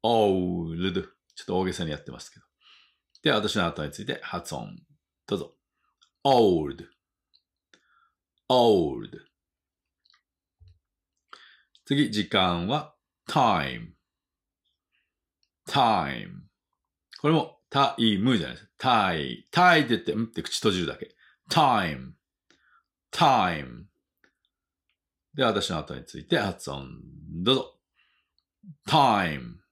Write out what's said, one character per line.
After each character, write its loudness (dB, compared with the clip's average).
old。 0
ち -18
ょ -20
っ -18
と -2
大 0
げ -2
さ -6
に -6
や -6
っ -18
て -16
ま -16
す -20
け -20
ど。 -20
で、 2
私 -2
の 0
後 -4
に -10
つ -16
い -12
て -8
発 -10
音。 -12
ど -2
う -6
ぞ。 -12
old。 4
old。 4
次、 2
時 -2
間 0
は、 -6
time。 0
time。 0
こ 0
れ 4
も、 -2
タ 2
イ 2
ム 2
じ -2
ゃ -6
な -12
い -14
で -20
す。 -20
タ 0
イ。 -8
タ 6
イ 4
っ 0
て -4
言 2
っ -8
て、 -4
ん -2
っ -6
て -10
口 -10
閉 0
じ -2
る -4
だ -10
け。 -18
time。 0
time。 2
で、 -2
私 0
の -2
後 -8
に -14
つ -18
い -16
て 0
発 -6
音。 -12
ど 2
う 4
ぞ。 -8
time。 2